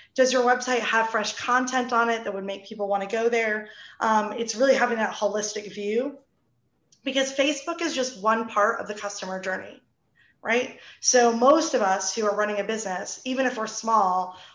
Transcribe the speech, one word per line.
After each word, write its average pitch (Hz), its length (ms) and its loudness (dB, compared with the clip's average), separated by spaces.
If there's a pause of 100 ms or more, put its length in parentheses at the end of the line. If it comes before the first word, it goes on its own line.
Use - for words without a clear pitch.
(140)
Does 254 180 4
your 254 100 4
website 247 380 2
have 226 300 0
fresh 214 260 -2
content 247 560 0
on 233 160 2
it 226 160 -2
that 202 100 -4
would 196 100 -6
make 196 220 -8
people 202 220 -6
wanna 196 180 -2
go 226 220 0
there? 214 400 0 (320)
Um, 214 320 2
it's 226 240 -6
really 262 180 6
having 233 220 2
that 220 180 -2
holistic 208 580 -4
view, 214 460 -4 (840)
because 269 300 -2
Facebook 302 460 -2
is 320 140 -2
just 233 280 -6
one 226 260 0
part 208 320 0
of 196 80 -10
the 208 60 -8
customer 190 460 -8
journey, 190 400 -8 (600)
right? 240 380 -2 (220)
So 240 320 6
most 277 420 4
of 226 80 0
us 196 320 0
who 220 120 -2
are 202 100 0
running 208 240 0
a 196 40 -4
business, 208 600 -6
even 254 220 0
if 247 100 -2
we're 220 100 -4
small, 190 680 0 (180)